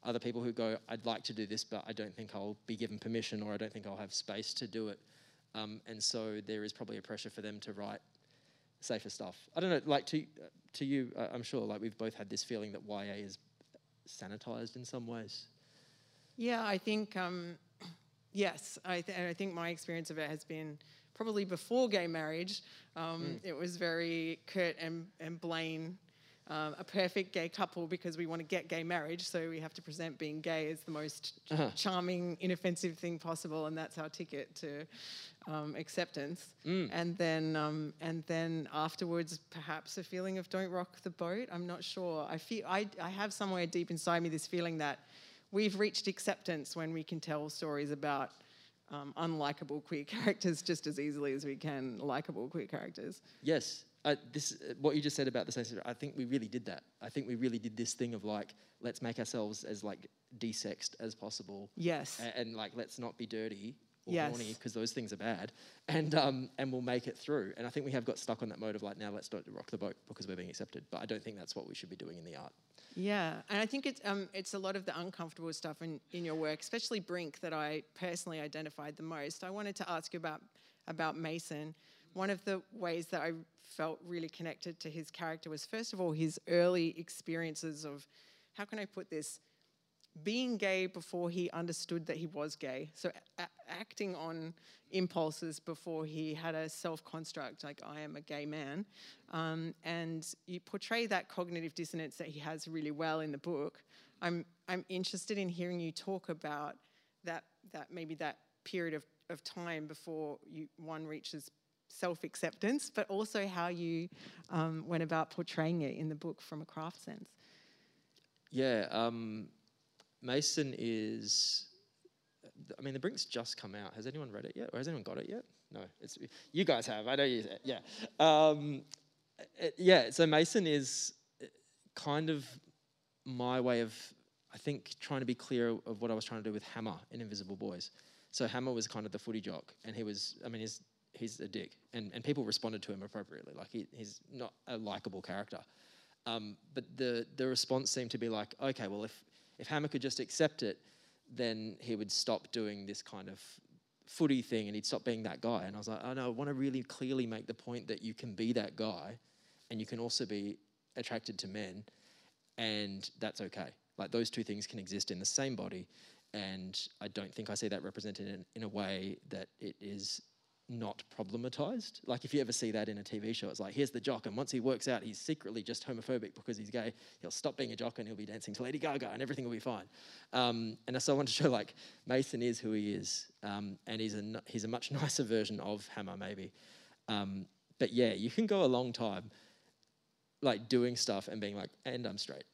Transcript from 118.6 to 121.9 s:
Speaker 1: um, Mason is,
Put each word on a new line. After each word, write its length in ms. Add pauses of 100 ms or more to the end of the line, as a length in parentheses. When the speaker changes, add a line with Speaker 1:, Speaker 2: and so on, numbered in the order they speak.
Speaker 1:
um, 560 (760)
Mason 560
is, 880 (1120)